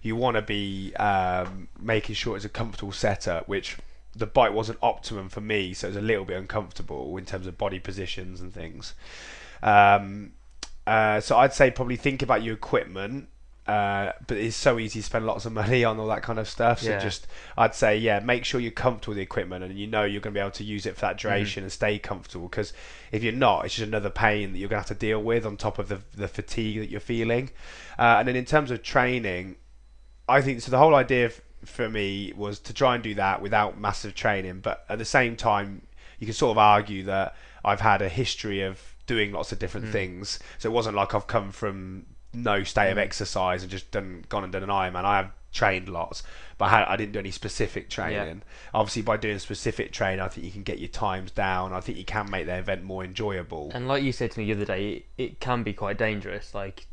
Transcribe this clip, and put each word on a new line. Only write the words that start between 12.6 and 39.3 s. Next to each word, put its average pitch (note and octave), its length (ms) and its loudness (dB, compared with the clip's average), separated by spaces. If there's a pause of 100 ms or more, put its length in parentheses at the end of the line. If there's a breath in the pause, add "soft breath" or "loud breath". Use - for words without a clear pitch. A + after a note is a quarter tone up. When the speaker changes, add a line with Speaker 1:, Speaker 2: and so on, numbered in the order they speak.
Speaker 1:
uh, G2+ 460 0 (140)
but A#2 120 -2
it's A2 180 -2
so B2 220 4
easy A2 220 -4
to G#2 40 -8
spend A2 220 -2
lots A2+ 180 -2
of A#2 80 -6
money A2+ 320 4
on A2 140 2
all A2 80 -4
that A2 160 -2
kind A2+ 160 -4
of G#2+ 100 -4
stuff. A#2 320 2
So A2+ 100 0
Speaker 2:
Yeah. G#2 100 0
Speaker 1:
just, G2 260 -4 (320 loud breath)
I'd A2 160 6
say, G#2+ 240 4
yeah, G#2+ 220 2
make A#2+ 260 2
sure B2+ 140 0
you're A#2 100 -2
comfortable A#2+ 400 0
with G#2 60 -6
the G2 60 -4
equipment F#2 420 -6
and F#2+ 140 -8
you G#2 100 -6
know G#2+ 160 2
you're G2+ 180 -2
gonna G#2 120 -6
be G2+ 60 0
able G2 120 -2
to G#2 120 -10
use G#2 220 -6
it F#2 80 -4
for - 80 -14
that F#2 140 0
Speaker 2:
Mm-hmm. A2 120 -6
Speaker 1:
duration G2+ 360 0
and F2+ 80 -8
stay G#2 260 0
comfortable, F2 500 -8
'cause - 240 -4 (400 loud breath)
if A2 120 0
you're A2 100 2
not, A#2+ 320 4
it's - 80 -6
just A2+ 140 -2
another G#2 200 -2
pain G#2 440 2
that F2+ 60 -4
you're G2 100 -4
gonna G#2 120 0
have - 80 -8
to G#2+ 60 -4
deal G#2+ 280 0
with A2+ 220 2
on G#2 120 -6
top G#2 240 -2
of G2 80 -6
the, G2 100 -4 (160)
the G2+ 140 -4
fatigue G#2+ 500 -4
that G#2+ 120 -6
you're G#2 100 -6
feeling. A#2 500 0 (480 loud breath)
Uh, A#2 220 10
and B2+ 80 2
then B2 80 2
in B2 80 0
terms D3 260 4
of A#2 120 -2
training, A2 760 2 (720)
I C3+ 140 8
think, B2+ 200 0
so B2 80 -8
the B2+ 80 6
whole D#3 160 10
idea B2+ 320 6
f-, - 140 -8 (240)
for A#2 240 -2
me G2+ 480 -2
was G#2 240 -6
to - 140 -10
try B2+ 200 4
and A#2 80 -2
do G#2+ 140 -4
that F#2+ 260 2
without G2+ 380 2
massive G2+ 340 -4
training, F#2+ 460 -2
but - 280 -4
at G#2+ 100 -4
the A2+ 60 -6
same A#2+ 320 4
time, G2+ 460 0 (380 soft breath)
you G#2+ 60 -6
can A2 80 -4
sort A#2+ 180 2
of G#2+ 60 4
argue G#2 460 8
that F#2+ 300 0 (300 loud breath)
I've G2+ 160 2
had G2+ 220 6
a F#2+ 60 0
history G2+ 540 -2
of F#2+ 180 -6 (260)
doing G#2 260 2